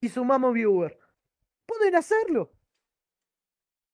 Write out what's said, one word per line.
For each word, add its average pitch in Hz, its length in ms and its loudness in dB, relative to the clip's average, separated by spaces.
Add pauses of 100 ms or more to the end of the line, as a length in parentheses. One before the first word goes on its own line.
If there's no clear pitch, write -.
y 240 80 -4
sumamos 254 440 0
viewer". 196 440 0 (680)
Pueden 427 300 0
hacerlo. 349 560 0 (1400)